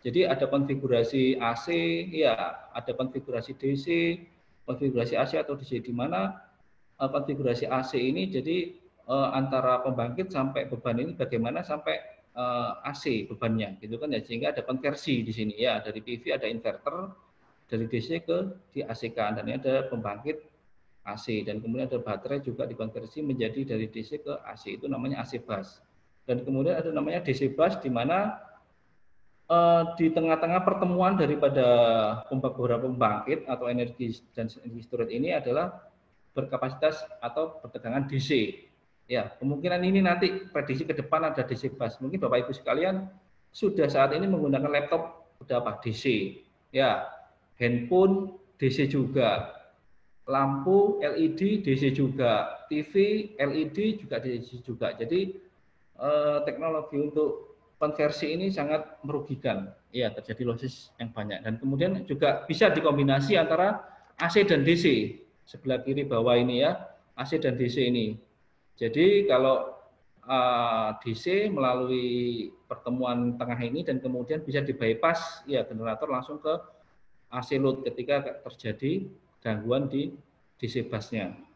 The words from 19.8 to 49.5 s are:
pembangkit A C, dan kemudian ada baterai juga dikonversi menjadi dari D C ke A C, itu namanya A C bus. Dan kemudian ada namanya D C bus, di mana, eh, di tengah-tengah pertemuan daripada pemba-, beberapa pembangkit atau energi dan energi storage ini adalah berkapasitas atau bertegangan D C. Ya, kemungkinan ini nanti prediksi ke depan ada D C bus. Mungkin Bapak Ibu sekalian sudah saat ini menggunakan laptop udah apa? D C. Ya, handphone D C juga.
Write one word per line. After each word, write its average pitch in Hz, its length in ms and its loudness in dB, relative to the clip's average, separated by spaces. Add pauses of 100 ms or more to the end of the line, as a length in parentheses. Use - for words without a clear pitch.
pembangkit 113 500 -6 (680)
A 104 140 -10
C, 110 260 -4
dan 104 160 -6
kemudian 127 320 -4
ada 120 80 -2
baterai 110 400 -4
juga 127 240 -4
dikonversi 117 560 -8
menjadi 131 560 -2
dari 110 140 0
D 113 100 -10
C 151 160 -10
ke 143 160 -8 (160)
A 104 80 -12
C, 104 240 -10
itu 139 80 -8
namanya 131 320 -4
A 117 80 -6
C 120 140 -8
bus. - 420 -8 (400)
Dan 123 220 0
kemudian 139 320 2
ada 165 100 -2
namanya 156 320 -2
D 165 140 0
C 135 160 0
bus, 180 320 2
di 135 80 -2
mana, 165 480 0 (1120)
eh, 170 320 8 (160)
di 160 160 4
tengah-tengah 165 480 2
pertemuan 185 560 2
daripada 143 480 4 (640)
pemba-, 131 240 -2
beberapa 120 320 0
pembangkit 123 640 0
atau 123 160 -4
energi 120 560 -4 (160)
dan 113 80 -4 (160)
energi 113 240 -14
storage 117 240 -4
ini 139 240 0
adalah 143 480 -2 (560)
berkapasitas 135 640 -2 (160)
atau 151 400 -4
bertegangan 123 480 -4
D 139 160 -2
C. - 80 -4 (800)
Ya, 113 160 0 (160)
kemungkinan 165 400 0
ini 190 240 4
nanti 180 480 2
prediksi 139 320 -2
ke 160 80 0
depan 156 320 0
ada 135 160 -2
D 123 160 -4
C 135 160 -4
bus. - 240 -6
Mungkin 151 240 -4
Bapak 123 240 2
Ibu 139 80 -6
sekalian 185 560 0 (400)
sudah 165 400 2
saat 139 240 4
ini 190 160 0
menggunakan 147 400 2
laptop - 720 -2
udah 123 160 -2
apa? 107 240 -4
D 117 80 -2
C. 107 140 -6 (680)
Ya, 127 400 2 (480)
handphone 180 800 4 (240)
D 135 80 4
C 139 160 2
juga. 131 720 2 (720)